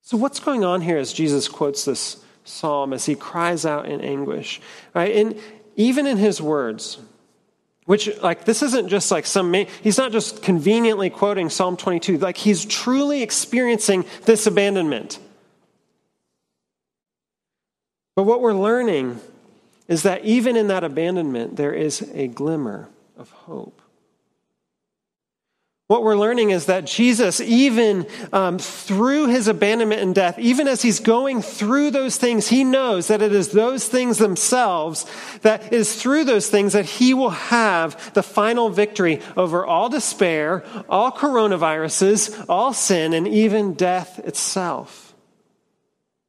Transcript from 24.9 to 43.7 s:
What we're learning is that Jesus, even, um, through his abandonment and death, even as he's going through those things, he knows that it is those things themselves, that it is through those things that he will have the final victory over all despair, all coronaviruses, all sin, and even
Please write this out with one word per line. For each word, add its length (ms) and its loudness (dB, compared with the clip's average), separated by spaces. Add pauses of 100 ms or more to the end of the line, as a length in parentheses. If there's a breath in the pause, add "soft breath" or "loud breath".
What 160 2
we're 120 4
learning 360 2
is 160 -2
that 180 0
Jesus, 560 2
even, 680 4 (240 loud breath)
um, 260 0
through 680 0
his 220 2
abandonment 520 0
and 140 0
death, 240 2
even 300 2
as 120 -2
he's 200 2
going 400 2
through 500 0
those 240 -2
things, 320 0
he 160 4
knows 460 2
that 120 4
it 120 2
is 160 2
those 360 2
things 320 0
themselves, 880 0 (360 loud breath)
that 240 2
it 80 -2
is 280 0
through 220 2
those 260 2
things 220 2
that 140 2
he 280 2
will 180 0
have 840 0
the 100 2
final 460 0
victory 500 0 (160 loud breath)
over 300 0
all 240 0
despair, 760 -2 (240 loud breath)
all 240 2
coronaviruses, 1400 0
all 240 0
sin, 420 0
and 140 0
even 460 2